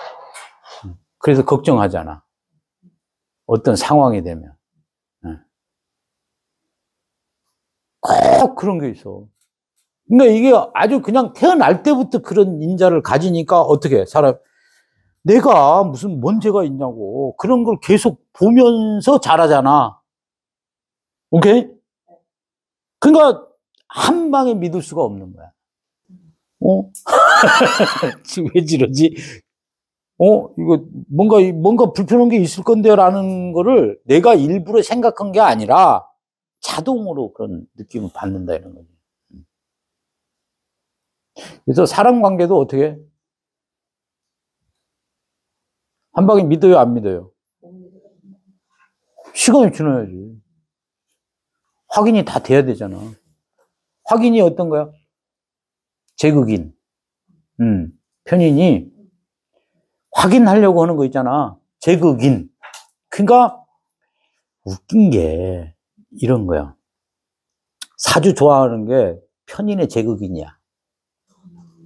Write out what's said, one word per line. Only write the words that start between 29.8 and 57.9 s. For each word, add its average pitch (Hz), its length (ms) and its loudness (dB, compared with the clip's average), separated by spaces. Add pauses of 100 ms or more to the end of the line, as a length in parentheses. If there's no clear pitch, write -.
어? 202 400 2
이거 165 280 -2 (240)
뭔가, 208 280 2 (160)
뭔가 196 400 0
불편한 233 360 0
게 233 80 0
있을 180 260 -4
건데라는 190 880 0
거를 175 520 0
내가 180 300 4
일부러 180 480 -2
생각한 226 480 -4
게 190 80 0
아니라 127 680 2 (540)
자동으로 165 720 -8
그런 87 320 -12 (100)
느낌을 107 380 -12
받는다, 92 420 -10
이런 87 200 -16
거지. 82 120 -20 (2750)
그래서 139 200 0
사람 240 360 0
관계도 185 360 0
어떻게? 143 400 -4 (3250)
한 185 140 2
방에 202 160 4
믿어요, 165 340 4
안 120 160 2
믿어요? 95 380 -6 (2000)
시간이 240 380 2
지나야지. 113 680 -8 (1500)
확인이 208 380 0
다 - 140 -8
돼야 135 260 2
되잖아. 101 320 -8 (1080)
확인이 226 360 2
어떤 170 280 0
거야? 151 200 -4 (1300)
제극인. 110 580 0 (840)
음, 98 300 -2 (340)